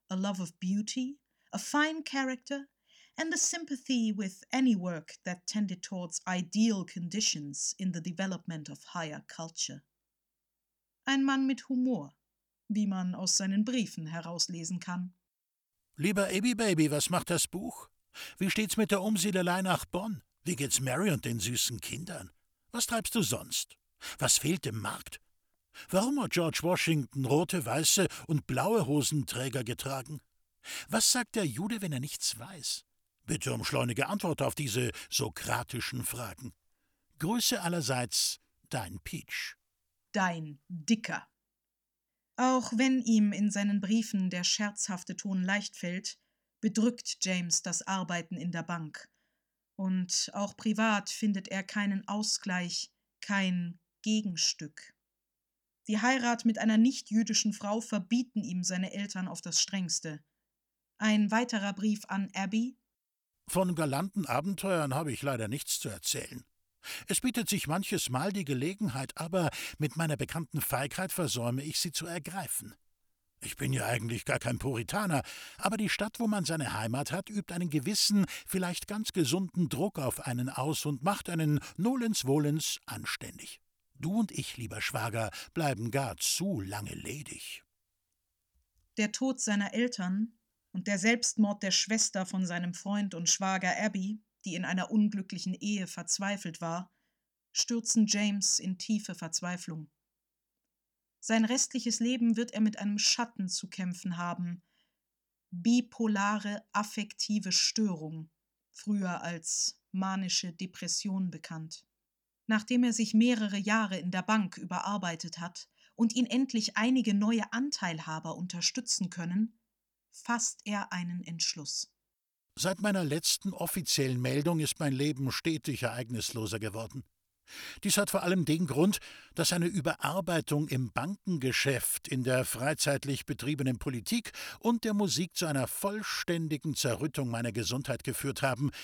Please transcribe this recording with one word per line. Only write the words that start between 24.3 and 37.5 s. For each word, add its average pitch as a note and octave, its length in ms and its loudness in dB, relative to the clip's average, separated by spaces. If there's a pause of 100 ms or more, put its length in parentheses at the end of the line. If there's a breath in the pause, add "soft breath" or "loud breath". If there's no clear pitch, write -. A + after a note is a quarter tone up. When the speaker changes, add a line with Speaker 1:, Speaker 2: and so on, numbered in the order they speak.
Speaker 2:
fehlt D#3+ 280 0
im A2 140 -4
Markt? - 400 -8 (680 loud breath)
Warum B3+ 320 2
hat F3+ 100 -2
George E3 300 2
Washington D3+ 640 2
rote, D3+ 400 4
weiße D3+ 420 4 (200 loud breath)
und D3+ 200 2
blaue E3 400 4
Hosenträger C3+ 760 0
getragen? C3 580 -6 (680 loud breath)
Was - 240 4
sagt B3 240 0
der G#3+ 100 2
Jude, F#3 360 -2
wenn F#3 100 -4
er C3 80 -2
nichts B2+ 400 -4
weiß? - 460 -8 (400)
Bitte C3+ 280 -2
um A2+ 100 -4
schleunige B2 440 0
Antwort F3+ 340 -2
auf C3 140 0
diese B2 360 -2 (180 loud breath)
sokratischen A#2 920 -2
Fragen. A2 500 -8 (680)
Grüße A3 420 2